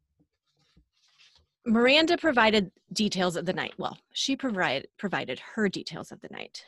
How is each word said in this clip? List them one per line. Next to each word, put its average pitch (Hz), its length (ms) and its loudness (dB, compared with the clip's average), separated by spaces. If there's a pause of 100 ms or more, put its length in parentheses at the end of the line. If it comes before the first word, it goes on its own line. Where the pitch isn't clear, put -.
(1700)
Miranda 269 500 4
provided 220 540 2 (220)
details 185 440 0
of 165 100 -4
the 180 60 0
night. 147 260 -6
Well, - 200 -6 (140)
she - 240 -2
provide-, 180 520 -2 (100)
provided 139 420 -4 (140)
her 214 140 0
details - 440 -8
of - 80 -18
the - 100 -18
night. - 380 -16